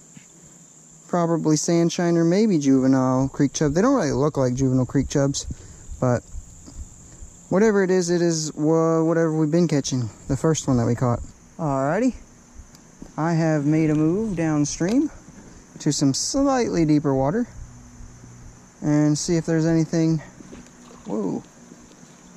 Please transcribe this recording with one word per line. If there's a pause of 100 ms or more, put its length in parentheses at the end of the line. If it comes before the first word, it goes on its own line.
(1080)
probably
sand
shiner,
maybe
juvenile
creek
chub.
They
don't
really
look
like
juvenile
creek
chubs, (540)
but (1200)
whatever
it
is,
it
is
wha-,
whatever
we've
been
catching, (160)
the
first
one
that
we
caught. (400)
Alrighty, (1000)
I
have
made
a
move
downstream (680)
to
some
slightly
deeper
water (1400)
and
see
if
there's
anything. (880)
Whoa. (920)